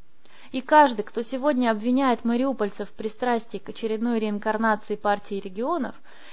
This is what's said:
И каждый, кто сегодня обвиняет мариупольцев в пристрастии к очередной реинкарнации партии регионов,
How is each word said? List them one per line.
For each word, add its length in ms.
И 100
каждый, 420
кто 180
сегодня 500
обвиняет 540
мариупольцев 640
в 40
пристрастии 640
к 100
очередной 500
реинкарнации 800
партии 380
регионов, 600